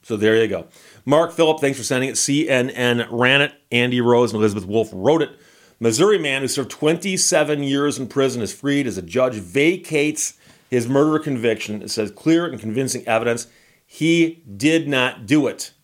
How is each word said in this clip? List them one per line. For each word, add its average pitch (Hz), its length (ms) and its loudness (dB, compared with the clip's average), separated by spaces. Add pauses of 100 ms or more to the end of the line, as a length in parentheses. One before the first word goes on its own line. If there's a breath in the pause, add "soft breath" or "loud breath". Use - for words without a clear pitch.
So 113 140 -6
there 107 240 4
you 110 80 2
go. 87 200 -8 (360 soft breath)
Mark 160 280 2
Phillip, 156 280 2
thanks 139 160 0
for 113 80 -10
sending 131 240 -2
it. 113 80 -8
C 151 320 0
N 131 220 0
N 120 400 0
ran 127 320 2
it. 143 100 -2 (180)
Andy 123 300 0
Rose 120 320 4
and 107 80 -4
Elizabeth 107 240 2
Wolf 107 260 -2
wrote 131 300 0
it. 143 100 -4 (500 soft breath)
Missouri 147 380 2
man 139 220 -2
who 135 80 -4
served 127 220 -4
twenty-seven 160 920 0
years 139 360 -2
in 131 80 -6
prison 131 340 0
is 98 140 -6
freed 143 320 -2
as 95 100 -6
a 92 60 -6
judge 120 320 0
vacates 147 1000 -2 (340 soft breath)
his 120 200 0
murder 151 320 4
conviction. 110 600 -2
It - 100 -14
says, 107 200 -4
"Clear 165 360 0
and 117 140 -10
convincing 123 460 -4
evidence 117 400 -2 (380 soft breath)
he 165 580 0 (140)
did 151 320 0
not 127 380 -2
do 139 200 2
it." - 260 -8 (120)